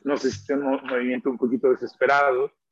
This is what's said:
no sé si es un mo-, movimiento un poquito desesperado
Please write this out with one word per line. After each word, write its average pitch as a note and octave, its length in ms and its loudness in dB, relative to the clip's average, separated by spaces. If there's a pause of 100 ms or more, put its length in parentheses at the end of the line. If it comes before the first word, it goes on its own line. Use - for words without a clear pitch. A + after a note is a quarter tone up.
no C#3+ 100 0
sé C3 160 -2
si A2 120 -10
es - 140 -14
un C#3+ 60 -2
mo-, C3+ 200 -2
movimiento B2+ 460 -2
un B2 80 -4
poquito B2 320 0
desesperado C3 800 2 (200)